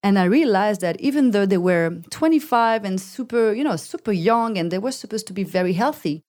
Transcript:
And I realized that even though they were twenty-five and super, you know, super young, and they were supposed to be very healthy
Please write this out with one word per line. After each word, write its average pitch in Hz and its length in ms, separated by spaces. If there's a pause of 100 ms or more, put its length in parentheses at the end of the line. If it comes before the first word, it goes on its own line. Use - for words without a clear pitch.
And 202 160
I 185 60
realized 214 560
that 170 220
even 269 300
though 202 140
they 196 120
were 175 400 (120)
twenty-five 233 760
and 190 160
super, 233 500
you 247 140
know, 233 100
super - 380
young, 226 440
and 170 140
they 180 60
were 247 160
supposed 220 340
to 190 60
be 196 100
very 185 300
healthy 175 560